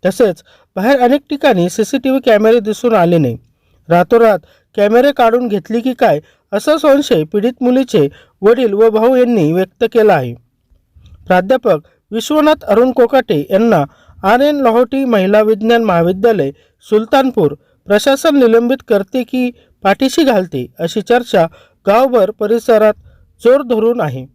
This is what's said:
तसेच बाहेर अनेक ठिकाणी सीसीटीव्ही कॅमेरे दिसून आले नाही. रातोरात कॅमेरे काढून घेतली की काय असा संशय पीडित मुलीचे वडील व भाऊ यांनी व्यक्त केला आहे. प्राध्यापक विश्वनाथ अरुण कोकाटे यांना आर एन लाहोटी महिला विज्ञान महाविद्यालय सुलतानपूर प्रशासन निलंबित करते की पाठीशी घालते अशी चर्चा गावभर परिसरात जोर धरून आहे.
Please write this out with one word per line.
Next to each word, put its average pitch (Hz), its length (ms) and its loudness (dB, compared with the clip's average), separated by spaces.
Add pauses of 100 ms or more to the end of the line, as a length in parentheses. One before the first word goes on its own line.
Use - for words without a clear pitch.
तसेच 190 380 -2 (340)
बाहेर 240 240 0
अनेक 254 200 2 (100)
ठिकाणी 247 400 0
सीसीटीव्ही 262 540 -2
कॅमेरे 220 360 2
दिसून 214 340 -4
आले 175 240 2
नाही. 123 180 -2 (520)
रातोरात 196 500 2 (380)
कॅमेरे 233 360 2
काढून 240 360 0
घेतली 208 320 -4
की 254 140 -4
काय 165 260 0 (320)
असा 254 260 -2
संशय 277 440 0 (100)
पीडित 214 300 -4
मुलीचे 247 460 0 (340)
वडील 226 300 2
व 220 180 2
भाऊ 220 260 0
यांनी 226 360 0
व्यक्त 185 400 -4
केला 214 220 2
आहे. 127 200 -4 (920)
प्राध्यापक 185 520 0 (340)
विश्वनाथ 302 520 -2
अरुण 233 260 0
कोकाटे 233 600 0
यांना 196 340 2 (400)
आर 220 160 2
एन 294 160 0
लाहोटी 254 480 0
महिला 208 380 0
विज्ञान 220 420 0
महाविद्यालय 185 680 0 (340)
सुलतानपूर 220 680 0 (320)
प्रशासन 277 500 0
निलंबित 240 520 2
करते 208 340 -2
की 247 280 -4 (340)
पाठीशी 262 400 0
घालते 185 420 -2 (120)
अशी 170 220 -6
चर्चा 233 460 0 (400)
गावभर 226 440 0
परिसरात 214 640 0 (480)
जोर 262 200 2
धरून 233 380 -2
आहे. 131 240 -6 (100)